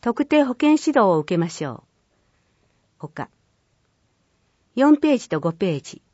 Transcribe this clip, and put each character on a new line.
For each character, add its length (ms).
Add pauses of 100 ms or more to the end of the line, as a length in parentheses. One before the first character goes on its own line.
特 260
定 160
保 140
健 160
指 160
導 140
を 180
受 140
け 40
ま 100
し 160
ょ 100
う。 80 (1160)
他。 320 (1400)
四 220
ペ 180
ー 40
ジ 100
と 100
五 140
ペ 240
ー 40
ジ。 220 (120)